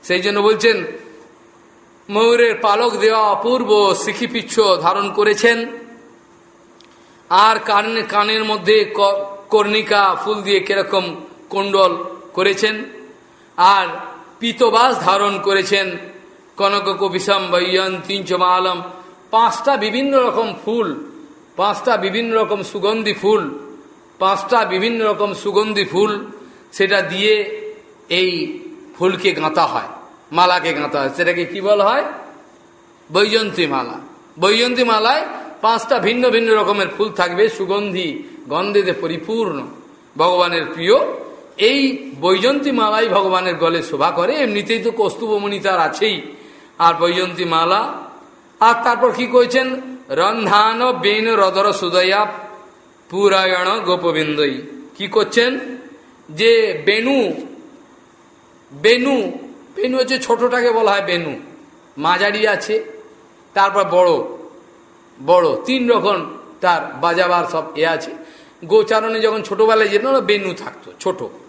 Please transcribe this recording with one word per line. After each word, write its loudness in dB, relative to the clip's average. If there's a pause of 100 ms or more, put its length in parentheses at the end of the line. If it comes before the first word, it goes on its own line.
সেই 0
জন্য -2
বলছেন, 2 (1300)
ময়ূরের 4
পালক 2
দেওয়া 4
অপূর্ব 2
সিখিপিচ্ছ -4 (220)
ধারণ 0
করেছেন, 2 (1600)
আর 4
কান-, 0
কানের 0
মধ্যে 2
ক-, 0 (120)
কর্ণিকা 2 (100)
ফুল -4
দিয়ে 0
কিরকম -2 (340)
কুণ্ডল 0 (360)
করেছেন, 0 (720)
আর 4 (540)
পীতবাস 2
ধারণ 0
করেছেন, 0 (600)
কনক 0
কপিশম -2
বৈজয়ন্তীঞ্চ -2
মালম, 0 (500)
পাঁচটা 2
বিভিন্ন 0
রকম 0
ফুল, -4 (600)
পাঁচটা 0
বিভিন্ন -4
রকম 0
সুগন্ধি -4
ফুল, 0 (680)
পাঁচটা 0
বিভিন্ন -2
রকম 0
সুগন্ধি -2
ফুল, 0 (460)
সেটা 2
দিয়ে 0 (580)
এই -2 (320)
ফুলকে 0
গাঁথা 0
হয়, -6 (440)
মালাকে 2
গাঁথা -2
হয়। -2
সেটাকে 0
কি -10
বলা 2
হয়? 2 (1080)
বৈজয়ন্তী 0
মালা। -4 (400)
বৈজয়ন্তী 2
মালায় 2 (360)
পাঁচটা 0
ভিন্ন 0
ভিন্ন 2
রকমের 2
ফুল -4
থাকবে, 0
সুগন্ধি -4 (240)
গন্ধেতে 0
পরিপূর্ণ, -4 (480)
ভগবানের 0
প্রিয়। 0 (680)
এই 0
বৈজয়ন্তী 2
মালাই 0
ভগবানের 0
গলে 0
শোভা 0
করে, 0
এমনিতেই -2
তো 0
কৌস্তুভমণি -2
তার 0
আছেই। -2 (580)
আর 6
বৈজয়ন্তী -2
মালা, 0 (520)
আর 4
তারপর 2
কি -4
করেছেন? 2 (300)
রন্ধান 2
বেণু 0
রদর 2
সুদয়া 0 (760)
পুরায়ণ 2
গোপবিন্দই। -2 (320)
কি -10
করছেন? 0 (720)
যে 2
বেণু, 0 (1400)
বেণু, 2 (400)
বেণু -2
হচ্ছে 0
ছোটটাকে 0
বলা 2
হয় 0
বেণু, -4 (640)
মাঝারি 0
আছে, -2 (720)
তারপর 2
বড়, 4 (920)
বড়, 2
তিন 0
রকম 0 (340)
তার 2 (200)
বাজাবার 2
সব -4 (120)
এ 0
আছে। -4 (520)
গোচারণে 0
যখন 0
ছোটবেলায় 2
যেত 0
না, 2
বেণু -2
থাকতো -16
ছোট -4 (260)